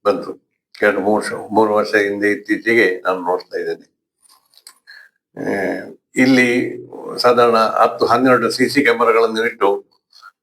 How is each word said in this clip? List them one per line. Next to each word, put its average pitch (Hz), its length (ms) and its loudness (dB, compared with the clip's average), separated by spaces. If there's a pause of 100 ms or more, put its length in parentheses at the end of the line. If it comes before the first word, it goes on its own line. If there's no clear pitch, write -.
ಬಂತು. - 460 -4 (300)
ಎರಡು 101 180 2
ಮೂರು 101 140 0
ವರ್ಷ, 101 200 -2 (180)
ಮೂರು 107 220 2
ವರ್ಷ 104 220 0
ಹಿಂದೆ 101 360 0
ಇತ್ತೀಚೆಗೆ 101 720 -2
ನಾನು 92 200 -4
ನೋಡ್ತಾ 90 360 -6
ಇದ್ದೇನೆ. - 340 -8 (1500)
ಆ, 92 460 -6 (320)
ಇಲ್ಲಿ 127 600 2 (400)
ಸಾಧಾರಣ 120 400 4
ಹತ್ತು 110 480 0
ಹನ್ನೆರಡು 120 460 2
ಸಿ 120 180 0
ಸಿ 127 120 0
ಕ್ಯಾಮೆರಾಗಳನ್ನು 113 640 2
ಇಟ್ಟು, 101 460 -2 (520)